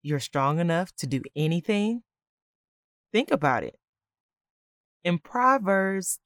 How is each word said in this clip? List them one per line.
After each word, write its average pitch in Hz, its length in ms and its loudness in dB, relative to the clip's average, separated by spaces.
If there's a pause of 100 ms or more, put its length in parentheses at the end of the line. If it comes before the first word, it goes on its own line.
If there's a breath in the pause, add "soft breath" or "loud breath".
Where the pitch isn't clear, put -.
you're 147 160 -2
strong 143 400 0
enough 170 380 0
to 143 100 -6
do 123 160 -2 (120)
anything? 208 680 0 (1080)
Think 240 200 0
about 139 320 2
it. - 160 -10 (1200)
In 175 140 0
Proverbs 196 1080 0